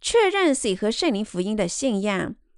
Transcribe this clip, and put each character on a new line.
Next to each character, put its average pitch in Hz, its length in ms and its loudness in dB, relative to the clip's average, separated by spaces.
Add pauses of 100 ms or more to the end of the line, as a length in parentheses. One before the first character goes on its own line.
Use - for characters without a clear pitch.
确 440 300 4
认 370 240 2
水 208 200 -2
和 208 160 -2
圣 302 220 0
灵 202 100 -2
福 175 160 -6
音 196 160 -2
的 202 140 0
信 220 320 -2
仰， 202 340 -2 (220)